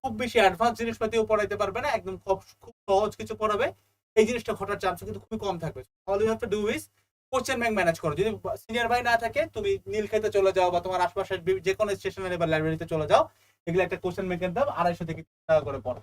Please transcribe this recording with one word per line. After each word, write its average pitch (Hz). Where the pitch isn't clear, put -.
খুব 262
বেশি 240
অ্যাডভান্স 208
জিনিসপাতিও 226
পড়াইতে 208
পারবে 202
না, 285
একদম 190
খুব, 190
খুব -
সহজ 202
কিছু 220
পড়াবে। 214
এই 220
জিনিসটা 226
ঘটার 196
চান্স 180
কিন্তু 202
খুবই 220
কম 196
থাকবে। 143
All 202
you 220
have 220
to 214
do 214
is 311
কোশ্চেন 262
ব্যাংক 233
ম্যানেজ 170
করো। 156
যদি 202
সিনিয়র 233
ভাই 240
না 240
থাকে, 233
তুমি 208
নীলক্ষেতে 214
চলে 190
যাও 185
বা 175
তোমার 185
আশপাশের 185
বি-, 190
যে 185
কোনো 202
স্টেশনারি 185
বা 170
লাইব্রেরিতে 160
চলে 156
যাও, 240
এগুলো 175
একটা 175
কোশ্চেন 185
ব্যাংক 180
কিনতে 185
হবে, 277
আড়াইশো 170
থেকে 160
তিন -
টাকা 156
করে 139
পড়ো। 120